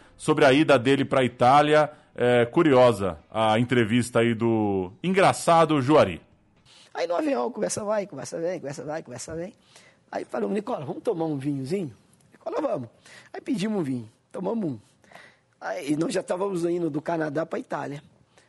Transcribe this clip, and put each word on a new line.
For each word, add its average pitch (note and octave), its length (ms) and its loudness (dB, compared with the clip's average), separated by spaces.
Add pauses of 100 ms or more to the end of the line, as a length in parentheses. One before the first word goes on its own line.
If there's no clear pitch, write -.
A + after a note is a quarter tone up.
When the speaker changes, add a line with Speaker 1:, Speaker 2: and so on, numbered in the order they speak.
(180)
Speaker 1:
sobre D3 280 2
a C3 80 6
ida C#3+ 260 4
dele C3+ 240 2
pra C3 200 0
Itália. D3 680 4 (220)
É B2 320 4
curiosa A#2 720 4 (140)
a A2 260 2
entrevista A#2+ 640 2
aí A#2 140 2
do G#2 580 0 (100)
engraçado E3 800 2
Juari. A#2+ 400 4 (720)
Speaker 2:
Aí - 140 -6
no E4+ 80 -2
avião, C4+ 340 -2
conversa G3+ 360 -6
vai, G#3 200 -2
conversa - 320 -12
vem, E3 220 -4
conversa C#3+ 240 -10
vai, D3+ 180 -8
conversa B2+ 320 -14
vem. F3 200 -10 (580)
Aí - 140 -8
falou, G#3+ 260 -6
"Nicola, G3+ 340 -6
vamos G3+ 160 -10
tomar E3 220 -4
um D#3 140 -4
vinhozinho?" C#3 560 -6 (400)
Nicola, - 280 -8
vamos. F3 280 -4 (440)
Aí - 60 -14
pedimos G#3+ 400 -4
um - 40 -2
vinho, B2 260 -6 (200)
tomamos F#3+ 420 -6
um. A2+ 60 -10 (840)
Aí D#3+ 340 -4
nós F#3 180 -2
já - 60 -2
estávamos F#3 460 -4
indo E3+ 240 -2
do D3 120 -6
Canadá D#3+ 440 -4
pra G3+ 140 -10
Itália. C#3+ 440 -10 (460)